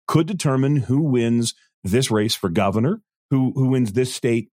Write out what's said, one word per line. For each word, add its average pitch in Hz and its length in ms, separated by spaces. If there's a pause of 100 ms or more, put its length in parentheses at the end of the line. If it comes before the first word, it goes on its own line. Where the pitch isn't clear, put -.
could 160 200
determine 143 500
who 131 260
wins 117 520 (300)
this 117 260
race 107 240
for - 140
governor, 110 520 (300)
who, 131 240
who 131 140
wins 127 240
this 127 220
state 117 420